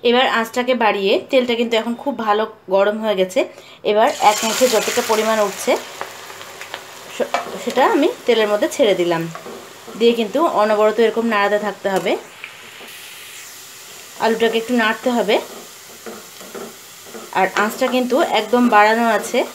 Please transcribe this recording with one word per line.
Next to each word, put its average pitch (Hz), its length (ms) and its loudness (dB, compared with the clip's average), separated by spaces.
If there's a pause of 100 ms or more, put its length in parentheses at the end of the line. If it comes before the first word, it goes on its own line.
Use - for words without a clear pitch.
এবার 240 240 4 (120)
আঁচটাকে 247 360 0
বাড়িয়ে, 202 380 2 (180)
তেলটা 247 300 2
কিন্তু 233 200 0
এখন 226 120 -4 (100)
খুব 277 120 -4 (120)
ভালো 208 160 2 (320)
গরম 202 280 4
হয়ে 214 180 0
গেছে। 185 200 0 (500)
এবার 214 180 4 (220)
এক 208 140 0
মুঠো 220 200 2 (100)
যতটা 220 360 0
পরিমাণ 220 260 2 (100)
উঠছে, 196 260 -2 (1400)
স-, - 160 -4 (320)
সেটা 247 180 0 (120)
আমি 311 140 4 (180)
তেলের 220 260 2
মধ্যে 214 240 0
ছেড়ে 214 240 4
দিলাম। 170 220 0 (760)
দিয়ে 233 220 4
কিন্তু 214 180 -2 (240)
অনবরত 214 420 2
এরকম 220 280 0
নাড়াতে 202 340 2
থাকতে 196 280 -6
হবে, 185 180 0 (2000)
আলুটাকে 226 380 2
একটু 240 100 -4 (100)
নাড়তে 226 340 0
হবে। 214 200 2 (2000)
আর 185 80 4 (160)
আঁচটা 214 320 -2
কিন্তু 247 220 0 (220)
একদম 240 240 2 (120)
বাড়ানো 214 300 6 (140)
আছে 233 200 -2 (160)